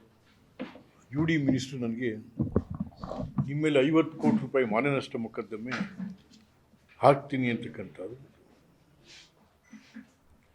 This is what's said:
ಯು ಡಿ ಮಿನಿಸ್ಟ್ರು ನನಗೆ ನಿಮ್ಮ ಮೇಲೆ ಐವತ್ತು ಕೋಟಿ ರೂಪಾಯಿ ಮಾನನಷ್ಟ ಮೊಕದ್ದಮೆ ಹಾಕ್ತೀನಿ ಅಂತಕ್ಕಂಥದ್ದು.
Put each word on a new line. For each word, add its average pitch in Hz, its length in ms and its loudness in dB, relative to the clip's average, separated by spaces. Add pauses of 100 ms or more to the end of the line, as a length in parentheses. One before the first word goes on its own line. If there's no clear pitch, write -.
(1120)
ಯು 151 120 0
ಡಿ 160 120 4
ಮಿನಿಸ್ಟ್ರು 135 420 0
ನನಗೆ 117 360 -2 (1300)
ನಿಮ್ಮ 147 160 -2
ಮೇಲೆ 151 240 6
ಐವತ್ತು 160 300 4
ಕೋಟಿ 151 200 4
ರೂಪಾಯಿ 135 280 2
ಮಾನನಷ್ಟ 127 500 0
ಮೊಕದ್ದಮೆ 113 560 -8 (1300)
ಹಾಕ್ತೀನಿ 135 520 2
ಅಂತಕ್ಕಂಥದ್ದು. 113 680 -8 (2500)